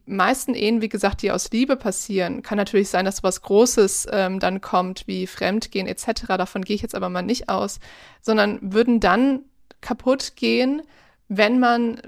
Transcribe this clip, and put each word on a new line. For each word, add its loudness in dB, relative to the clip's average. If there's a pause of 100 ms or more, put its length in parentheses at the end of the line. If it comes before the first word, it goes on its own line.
meisten 0
Ehen, 2
wie -2
gesagt, -2
die 0
aus -4
Liebe 2
passieren, -2
kann -4
natürlich 2
sein, 2
dass -4
was -2
Großes, 4
ähm, 0
dann -2
kommt, -2
wie -6
Fremdgehen -4
et -8
cetera, -4
davon -4
gehe -4
ich -4
jetzt -8
aber -4
mal -4
nicht -4
aus, -2 (440)
sondern 2
würden 2
dann 4 (400)
kaputt -2
gehen, 0 (460)
wenn 2
man 2